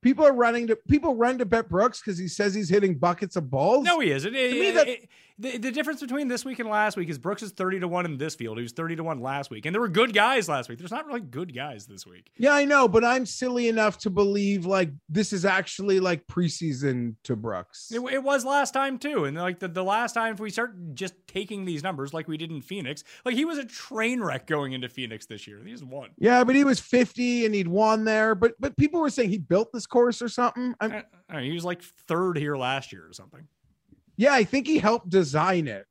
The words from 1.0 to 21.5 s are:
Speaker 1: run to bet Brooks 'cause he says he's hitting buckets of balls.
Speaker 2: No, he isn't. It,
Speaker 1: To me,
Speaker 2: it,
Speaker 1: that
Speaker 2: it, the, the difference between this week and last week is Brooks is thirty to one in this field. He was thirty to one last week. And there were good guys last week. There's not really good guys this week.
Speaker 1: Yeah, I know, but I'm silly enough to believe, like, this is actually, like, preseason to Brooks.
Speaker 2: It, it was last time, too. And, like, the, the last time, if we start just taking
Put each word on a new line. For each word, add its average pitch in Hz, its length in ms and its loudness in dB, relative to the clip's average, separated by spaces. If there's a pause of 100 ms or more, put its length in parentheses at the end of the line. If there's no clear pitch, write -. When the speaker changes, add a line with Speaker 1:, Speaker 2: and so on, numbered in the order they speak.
Speaker 1:
run 247 220 2
to 240 60 0
bet 220 240 0
Brooks 190 320 2
'cause 196 160 -6
he 180 120 -6
says 202 260 0
he's 202 140 -4
hitting 190 280 4
buckets 175 380 -2
of 147 160 -4
balls. 190 340 2
Speaker 2:
No, 339 140 4
he 196 140 2
isn't. 156 220 -2
It, 262 160 0
Speaker 1:
To 247 40 0
me, 381 140 2
Speaker 2:
it, - 60 0
Speaker 1:
that 294 140 6
Speaker 2:
it, 247 200 -8 (320)
the, 240 160 -6
the 240 160 -4
difference 294 300 -4
between 269 260 -4
this 240 160 -4
week 262 140 -8
and 226 100 -6
last 214 300 0
week 170 100 -4
is 156 80 -6
Brooks 180 260 -6
is 202 100 -12
thirty 185 280 -4
to 180 80 -4
one 175 160 -2
in 151 140 -6
this 151 160 -6
field. 113 240 -8
He 120 40 -6
was 117 100 -10
thirty 165 240 -6
to 165 60 -6
one 156 200 -4
last 135 280 -6
week. 110 140 -14
And 165 100 -4
there 220 60 0
were 233 80 -2
good 214 240 2
guys 208 380 2
last 131 180 -2
week. 117 100 -12
There's 175 120 -14
not 302 160 -8
really 247 160 -8
good 147 320 -12
guys 123 320 -12
this 98 200 -20
week. 90 300 -20
Speaker 1:
Yeah, 269 160 4
I 285 140 4
know, 277 220 6
but 220 180 4
I'm 254 180 2
silly 247 420 -2
enough 220 340 2
to 208 100 -4
believe, 202 560 2
like, 185 240 2 (180)
this 196 240 0
is 185 140 -2
actually, 190 520 0
like, 180 280 0
preseason 135 880 -2 (100)
to 123 120 -2
Brooks. 104 540 -10
Speaker 2:
It, 233 120 -4 (100)
it 269 100 -2
was 269 220 0
last 277 280 0
time, 269 260 -2
too. 277 260 -2
And, 139 100 -4
like, 175 260 -4
the, 190 80 -6
the 175 140 -4
last 220 300 0
time, 226 220 -2
if 190 60 -12
we 214 100 -6
start 233 240 -4 (180)
just 180 220 -8 (120)
taking 190 380 -8